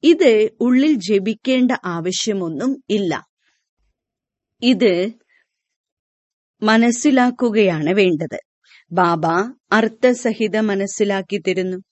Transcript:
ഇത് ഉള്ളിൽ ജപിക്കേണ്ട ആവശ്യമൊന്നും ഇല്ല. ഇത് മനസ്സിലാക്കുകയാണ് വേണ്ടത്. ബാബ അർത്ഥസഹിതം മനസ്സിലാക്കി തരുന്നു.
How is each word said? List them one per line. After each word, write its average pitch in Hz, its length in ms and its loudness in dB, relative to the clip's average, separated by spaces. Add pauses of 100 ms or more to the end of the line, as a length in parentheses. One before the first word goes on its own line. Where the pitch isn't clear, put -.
ഇത് 269 480 4 (100)
ഉള്ളിൽ 254 340 2
ജപിക്കേണ്ട 220 760 -2 (120)
ആവശ്യമൊന്നും 180 880 -4 (180)
ഇല്ല. 196 220 -2 (1500)
ഇത് 233 300 2 (1700)
മനസ്സിലാക്കുകയാണ് 233 1300 2
വേണ്ടത്. 175 440 0 (540)
ബാബ 170 320 0 (480)
അർത്ഥസഹിതം 220 920 0
മനസ്സിലാക്കി 196 720 -4
തരുന്നു. 185 400 -4 (140)